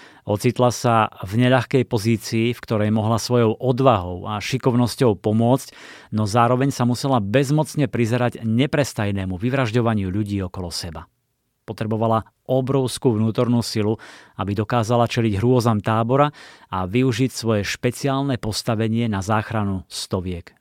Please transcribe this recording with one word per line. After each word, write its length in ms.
Ocitla 480
sa 320
v 240
neľahkej 400
pozícii, 720
v 80
ktorej 260
mohla 300
svojou 400
odvahou 640
a 140
šikovnosťou 800
pomôcť, 480
no 100
zároveň 480
sa 140
musela 320
bezmocne 680
prizerať 560
neprestajnému 920
vyvražďovaniu 760
ľudí 320
okolo 300
seba. 340
Potrebovala 640
obrovskú 680
vnútornú 480
silu, 380
aby 220
dokázala 500
čeliť 320
hrôzam 400
tábora 540
a 160
využiť 420
svoje 320
špeciálne 800
postavenie 680
na 160
záchranu 640
stoviek 760